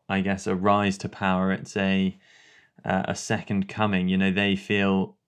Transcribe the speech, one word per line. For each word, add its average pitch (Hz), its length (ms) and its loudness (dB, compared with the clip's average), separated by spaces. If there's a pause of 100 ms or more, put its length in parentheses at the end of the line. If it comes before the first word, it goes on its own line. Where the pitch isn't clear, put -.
I 95 140 0
guess, 95 260 -2
a 95 80 0
rise 101 440 2
to 98 100 -6
power. 95 420 0
It's - 240 -6
a, 95 420 0 (680)
uh, 95 240 0
a 98 60 -4
second 98 520 -4
coming. 95 400 0
You 95 100 2
know, 95 140 2
they 101 240 2
feel 98 640 0 (100)